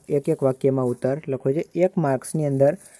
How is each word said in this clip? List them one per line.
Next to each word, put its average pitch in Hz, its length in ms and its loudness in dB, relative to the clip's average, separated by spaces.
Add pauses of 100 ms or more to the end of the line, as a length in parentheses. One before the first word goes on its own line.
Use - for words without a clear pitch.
એક 147 200 0
એક 156 140 -2
વાક્યમાં 131 420 0
ઉત્તર 131 420 -2
લખો 135 240 -2
છે. 160 140 -2 (100)
એક 180 220 0
માર્ક્સની 147 480 -2
અંદર 139 320 2 (220)